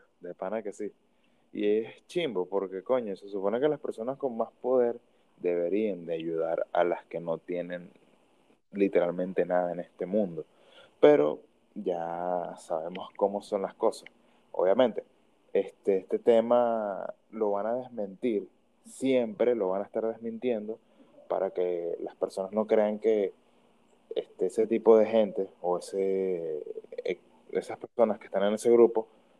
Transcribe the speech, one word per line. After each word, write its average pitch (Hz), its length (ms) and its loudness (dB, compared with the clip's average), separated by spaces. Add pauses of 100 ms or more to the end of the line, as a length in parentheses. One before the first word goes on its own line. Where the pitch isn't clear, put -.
(200)
de 87 140 -14
pana 101 280 -6
que 101 100 -10
sí. 104 200 -10 (600)
Y 104 260 0
es - 280 -8
chimbo, 117 400 -4
porque, 95 360 -4
coño, 120 340 -2
se 101 120 -18
supone 101 320 -2
que 147 80 2
las 147 120 -2
personas 131 380 -6
con 123 180 -4
más 113 140 -4 (100)
poder 123 380 2 (400)
deberían 87 680 -2
de 82 80 -4
ayudar 82 580 -4
a 87 120 4
las 85 220 -2
que - 140 -8
no 85 180 -4
tienen 87 520 -8 (800)
literalmente 92 720 0
nada 90 280 0
en 85 80 -6
este 90 260 -10
mundo. 90 380 -2 (560)
Pero 147 400 6 (340)
ya 87 840 -4
sabemos 87 580 -8
cómo 101 260 0
son 101 200 -4
las 92 120 -6
cosas. - 340 -2 (440)
Obviamente, 104 520 2 (480)
este, - 460 0
este - 200 -4
tema 113 920 2 (180)
lo 107 220 -2
van 101 140 -2
a 117 100 -2
desmentir, 113 720 -4 (360)
siempre 123 680 0
lo 101 160 0
van 95 120 -2
a - 20 -4
estar 110 220 -6
desmintiendo 113 720 -6 (500)
para 90 220 -2
que 87 500 -2
las - 160 -10
personas 95 360 -6
no 107 140 0
crean 107 320 2
que, 104 340 2 (840)
este, - 320 -4
ese 110 200 0
tipo 113 320 6
de 107 80 6
gente 98 420 0 (120)
o 87 180 0
ese, 92 800 -2 (460)
eh, - 140 -4 (340)
esas - 260 -4
personas 110 400 0
que - 80 -20
están 95 180 -2
en 104 100 2
ese 113 160 0
grupo 113 380 6 (320)